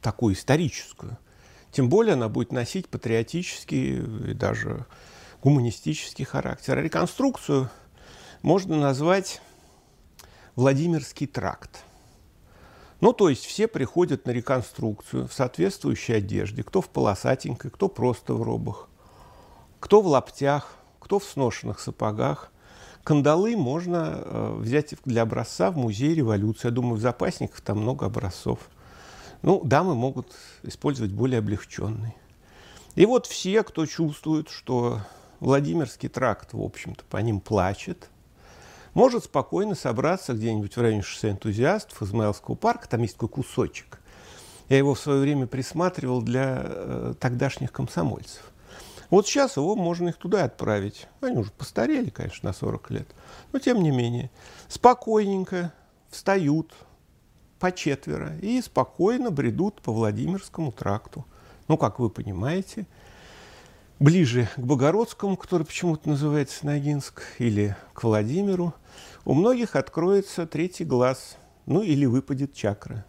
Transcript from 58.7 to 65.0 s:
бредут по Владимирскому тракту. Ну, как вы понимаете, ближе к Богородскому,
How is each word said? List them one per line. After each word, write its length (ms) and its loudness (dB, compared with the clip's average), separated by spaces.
бредут 500 0
по 120 -4
Владимирскому 800 -2
тракту. 520 -4
Ну, 100 4
как 200 0
вы 120 0
понимаете, 760 -6
ближе 580 6
к 40 -8
Богородскому, 760 0